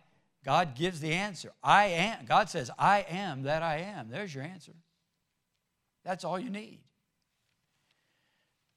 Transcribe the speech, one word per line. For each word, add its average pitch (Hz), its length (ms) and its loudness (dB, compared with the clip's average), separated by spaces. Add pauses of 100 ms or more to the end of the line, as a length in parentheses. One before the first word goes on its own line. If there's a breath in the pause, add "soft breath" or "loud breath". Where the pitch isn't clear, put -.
(440)
God 143 320 2
gives 170 240 -2
the 156 140 -2
answer. 180 400 -4 (100)
"I 175 220 8
am." 185 400 0
God 175 240 4
says, 135 280 -6
"I 190 240 4
am 160 420 -6
that 151 180 0
I 160 160 -2
am." 170 320 -8
There's 190 240 -8
your 135 100 -8
answer. 175 300 -16 (1300)
That's 180 200 -8
all 175 160 -4
you 247 100 -8
need. 208 320 -12 (1900)